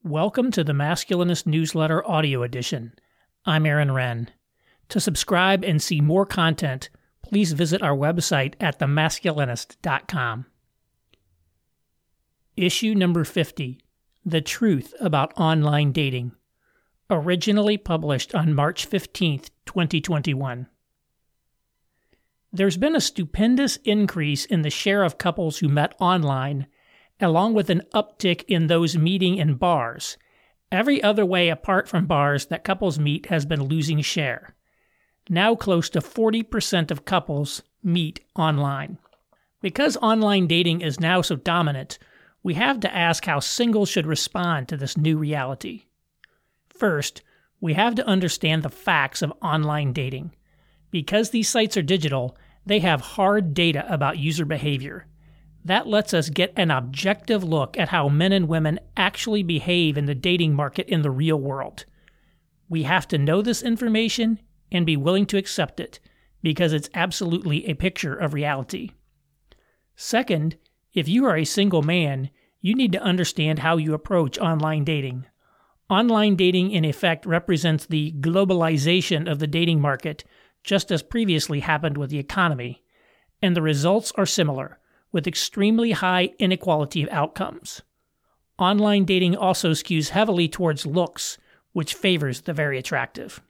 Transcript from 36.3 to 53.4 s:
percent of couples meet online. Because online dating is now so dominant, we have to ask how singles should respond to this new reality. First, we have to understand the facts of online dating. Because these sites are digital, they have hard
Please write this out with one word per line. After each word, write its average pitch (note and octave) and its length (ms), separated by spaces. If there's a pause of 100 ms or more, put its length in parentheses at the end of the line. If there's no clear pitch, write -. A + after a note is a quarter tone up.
percent F3+ 480
of C#3+ 140
couples D3 580 (220)
meet E3+ 340 (160)
online. C#3+ 640 (640)
Because C#4 360
online G#3 500
dating E3+ 320
is D#3 180
now F3 240
so D#3 140
dominant, D3+ 640 (420)
we F3 120
have B3 260
to G3+ 140
ask E3+ 300
how D3+ 140
singles G#3+ 500
should D#3+ 180
respond D#3+ 600
to D#3+ 80
this C3+ 200
new D#3 200
reality. D3 680 (840)
First, - 540 (380)
we D#3+ 140
have A3+ 200
to B3 120
understand D#3+ 580
the C#3 60
facts - 520
of D3 180
online D3+ 520
dating. C3+ 420 (560)
Because G#3 400
these A3+ 180
sites A3 280
are F#3 60
digital, C#3 540 (300)
they G3+ 140
have D#3+ 200
hard G3 540